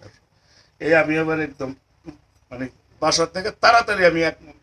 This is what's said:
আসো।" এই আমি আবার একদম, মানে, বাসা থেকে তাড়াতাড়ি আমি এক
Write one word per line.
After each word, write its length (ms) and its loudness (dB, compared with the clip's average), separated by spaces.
আসো।" 160 -20
এই 120 -2
আমি 200 -4
আবার 180 -2
একদম, 300 -8
মানে, 160 -10
বাসা 240 0
থেকে 240 -8
তাড়াতাড়ি 600 2
আমি 100 0
এক 60 -8